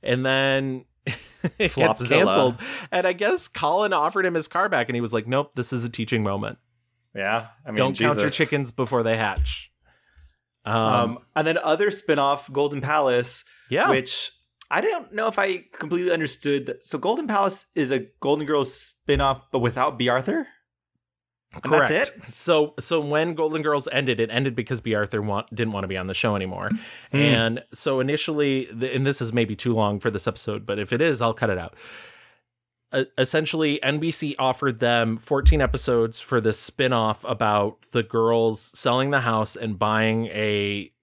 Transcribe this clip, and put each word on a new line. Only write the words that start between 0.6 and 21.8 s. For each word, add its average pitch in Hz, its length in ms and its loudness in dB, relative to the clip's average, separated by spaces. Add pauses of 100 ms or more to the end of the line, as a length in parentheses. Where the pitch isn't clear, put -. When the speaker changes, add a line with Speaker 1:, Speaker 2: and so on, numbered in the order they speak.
Speaker 1:
<laughs> - 120 -14
it - 100 -6 (420)
gets 202 180 0
Speaker 2:
Flopzilla. 123 320 2
Speaker 1:
canceled. 156 460 4 (380)
And 185 140 2
I 185 80 2
guess 208 340 0
Colin 190 460 0
offered 180 320 0
him 175 80 0
his 160 140 -2
car 190 200 0
back, 131 200 2
and 123 80 -4
he 120 40 0
was 117 140 -4
like, 113 120 0
"Nope, 135 280 -2
this 123 180 -4
is 120 120 -2
a 120 60 -4
teaching 113 320 -2
moment. 104 360 -4 (560)
Speaker 2:
Yeah, 107 340 -2 (180)
I - 40 -12
mean, 107 60 -4
Speaker 1:
Don't 131 220 2
count 143 200 2
your - 100 2
Speaker 2:
Jesus. 139 80 -4
Speaker 1:
chickens 143 340 0
before 120 320 0
they 113 140 2
hatch." - 560 -4 (920)
Um, 107 100 -2
Speaker 2:
Um, 117 420 2 (160)
and 156 120 0
then 165 120 0
other 160 320 2
spin-off, 143 600 0
Golden 143 300 0
Palace, 135 640 0 (260)
Speaker 1:
Yeah. 190 180 2
Speaker 2:
which - 420 0 (400)
I 156 120 0
don't 370 320 -4
know 220 120 -2
if 214 120 -2
I 196 340 -2
completely 175 400 -2
understood. 143 720 -2
So - 160 -8
Golden 240 280 -2
Palace 196 480 0
is 139 160 0
a 131 180 -2 (120)
Golden 147 260 0
Girls 139 280 0
spin-off, 139 680 -2 (100)
but 131 100 0
without 127 380 0
B 123 120 0
Arthur? 131 360 0 (1160)
And 156 80 0
that's 147 180 4